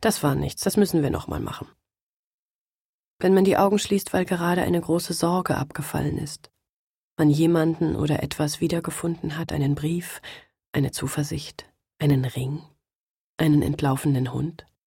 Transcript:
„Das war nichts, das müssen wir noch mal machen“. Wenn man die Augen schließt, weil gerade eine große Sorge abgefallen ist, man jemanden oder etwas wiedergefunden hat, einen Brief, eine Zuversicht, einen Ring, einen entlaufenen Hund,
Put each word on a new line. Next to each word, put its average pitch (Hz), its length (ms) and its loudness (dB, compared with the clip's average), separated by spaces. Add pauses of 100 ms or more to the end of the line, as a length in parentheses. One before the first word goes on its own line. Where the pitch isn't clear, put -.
„Das - 220 0
war 143 120 2
nichts, 143 280 -4
das 196 160 0
müssen 180 240 4
wir 135 80 0
noch - 160 -4
mal - 140 -6
machen“. - 280 -10 (1500)
Wenn 185 160 4
man 190 100 6
die 190 140 4
Augen 202 200 4
schließt, - 360 -2
weil 185 100 2
gerade 175 380 0
eine 170 180 2
große 170 320 -2
Sorge 175 460 0
abgefallen 147 580 -4
ist, - 340 -10 (680)
man 151 100 4
jemanden 160 680 2
oder 147 260 0
etwas 147 400 -4
wiedergefunden 165 760 -4
hat, 165 160 -6
einen 143 220 2
Brief, 165 480 -4 (500)
eine 139 200 0
Zuversicht, - 800 -6 (280)
einen 139 260 2
Ring, 131 380 -6 (760)
einen 151 240 4
entlaufenen 135 720 0
Hund, 143 320 -6 (220)